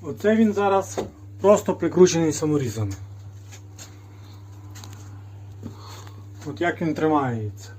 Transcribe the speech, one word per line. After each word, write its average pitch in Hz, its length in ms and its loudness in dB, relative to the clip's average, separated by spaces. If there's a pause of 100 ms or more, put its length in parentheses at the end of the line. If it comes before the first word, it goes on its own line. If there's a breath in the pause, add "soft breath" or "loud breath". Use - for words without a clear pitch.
Оце 202 340 2
він 220 180 6
зараз 196 460 2 (420)
просто 196 340 6
прикручений 165 580 6
саморізами. 120 600 0 (3500 loud breath)
От 147 160 -6
як 170 200 0
він 160 120 0
тримається. 131 840 0